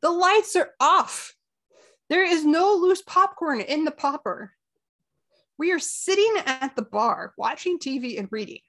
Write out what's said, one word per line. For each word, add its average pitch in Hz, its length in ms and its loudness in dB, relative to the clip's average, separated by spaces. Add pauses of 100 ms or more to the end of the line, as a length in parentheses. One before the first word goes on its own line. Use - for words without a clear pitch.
The 302 100 0
lights 370 460 2
are 349 140 0 (100)
off. 302 540 2 (720)
There 349 160 2
is 339 200 2
no 330 300 4
loose 370 280 2
popcorn 339 580 0
in 302 240 -2
the 311 60 0
popper. - 640 -6 (1040)
We 339 140 0
are 349 60 0
sitting 403 540 0 (140)
at 269 300 -4
the 233 60 -6
bar 208 540 -4
watching 302 420 -4
T 269 200 -6
V 240 180 -8
and 196 140 -8
reading. 214 380 -10